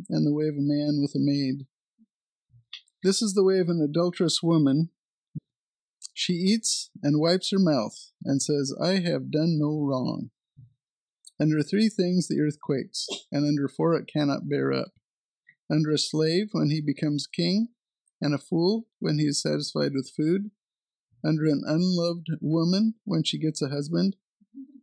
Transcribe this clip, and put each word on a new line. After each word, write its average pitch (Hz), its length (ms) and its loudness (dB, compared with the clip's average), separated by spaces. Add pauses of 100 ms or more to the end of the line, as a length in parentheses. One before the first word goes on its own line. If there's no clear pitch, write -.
and 156 160 0
the 147 80 2
way 151 140 0
of 151 80 -2
a 143 60 -4
man 147 420 0
with - 140 -2
a - 20 -2
maid. 139 480 0 (1400)
This 196 180 2
is 208 140 0
the 196 80 4
way 190 160 4
of 180 100 2
an 170 140 0
adulterous 170 580 0
woman. 160 500 4 (1200)
She - 200 -2
eats 190 560 0 (120)
and 147 180 2
wipes 175 300 2
her 196 80 0
mouth, 143 540 0 (120)
and 139 160 0
says, 139 400 -2
'I 185 200 0
have 139 320 -4
done 160 260 2
no 151 220 0
wrong.' 127 500 -2 (1080)
Under 156 200 2
three 208 280 2
things 180 400 0
the 139 100 -2
earth 147 220 0
quakes, - 480 -4 (240)
and 147 120 0
under 147 220 2
four 160 300 0
it - 100 -4
cannot 143 420 -2
bear 135 240 0
up. 131 200 -4 (760)
Under 151 220 2
a 151 80 2
slave 165 540 0
when 151 180 2
he 156 100 0
becomes 147 460 -2
king, 190 420 0 (520)
and 147 120 0
a 143 60 0
fool 185 480 0 (140)
when 151 180 0
he 151 80 2
is 143 160 -2
satisfied 147 500 -2
with 135 240 -4
food, 190 360 0 (720)
under 156 220 2
an 147 200 2
unloved 170 600 0 (120)
woman 175 540 2 (100)
when 202 200 0
she - 140 -4
gets 156 220 -2
a 147 80 -2
husband, 165 460 -2 (680)